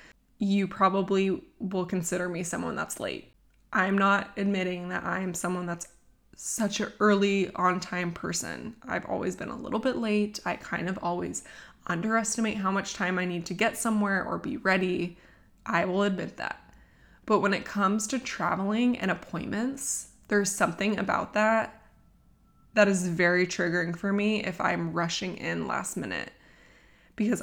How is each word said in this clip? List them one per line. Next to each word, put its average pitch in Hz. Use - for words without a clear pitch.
you 196
probably 190
will 185
consider 180
me 175
someone 170
that's -
late. -
I'm 196
not 196
admitting 180
that 185
I 175
am 185
someone 180
that's 170
such -
an 208
early 202
on 180
time 180
person. 165
I've -
always 185
been -
a -
little 233
bit 254
late. 208
I 180
kind -
of 185
always 175
underestimate 220
how 190
much 196
time 185
I 180
need 175
to 180
get 220
somewhere 202
or 170
be -
ready. 180
I 170
will 185
admit 190
that. -
But 214
when 196
it -
comes 202
to 262
traveling 202
and 190
appointments, 214
there's 202
something 196
about -
that 220
that 208
is 185
very 175
triggering 175
for 196
me 208
if 180
I'm 170
rushing 170
in 165
last -
minute. 87
Because 220